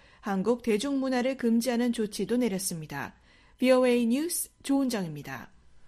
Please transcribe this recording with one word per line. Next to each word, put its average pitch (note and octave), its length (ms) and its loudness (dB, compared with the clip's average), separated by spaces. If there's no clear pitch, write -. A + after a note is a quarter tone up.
한국 G#3 440 -2
대중문화를 C4 720 0
금지하는 A#3 560 2
조치도 G#3+ 440 -2
내렸습니다. F3+ 760 -4
비오에이 B3 480 4
뉴스 D4 420 -2
조은정입니다. F#3 880 -2